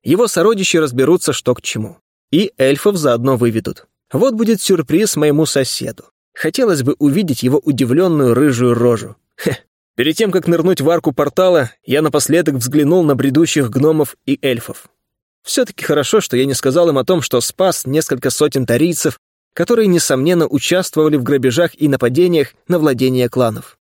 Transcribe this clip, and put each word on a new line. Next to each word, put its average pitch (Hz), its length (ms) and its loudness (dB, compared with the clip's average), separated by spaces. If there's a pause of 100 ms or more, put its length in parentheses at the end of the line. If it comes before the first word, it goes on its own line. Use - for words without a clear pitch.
его 202 240 2
сородичи 190 480 0
разберутся, 147 560 0
что 123 220 -2
к - 80 -8
чему. - 340 -8 (340)
И 208 280 0
эльфов 143 380 2
заодно 131 400 0
выведут. 113 500 -2 (260)
Вот 226 220 0
будет 220 260 0
сюрприз 170 560 0
моему 151 300 2
соседу. - 580 -6 (300)
Хотелось 170 480 -2
бы 131 160 0
увидеть 151 440 0
его 127 160 2
удивленную 139 760 0
рыжую 123 400 2
рожу. 117 420 0 (260)
Хе. - 160 -4 (380)
Перед 147 200 -2
тем, 214 140 0
как 175 160 -2
нырнуть 170 340 0
в 143 100 2
арку 165 220 0
портала, 160 580 2 (140)
я 143 180 0
напоследок 156 540 0
взглянул 147 460 2
на 143 120 2
бредущих 135 560 0
гномов 151 460 0 (100)
и 139 160 -2
эльфов. - 460 -6 (540)
Все-таки - 420 -4
хорошо, 151 360 0
что - 160 -6
я 127 80 2
не 139 100 -2
сказал 165 360 0
им 139 80 0
о 127 60 -2
том, 175 180 0
что - 180 -2
спас - 460 -2
несколько 135 440 -2
сотен 143 360 -2
тарийцев, 151 520 0 (360)
которые, 220 320 0
несомненно, 165 640 2
участвовали 156 680 0
в 127 60 0
грабежах 135 480 0 (100)
и 151 80 2
нападениях 143 680 0 (140)
на 175 100 0
владения 127 500 0
кланов. 117 560 -4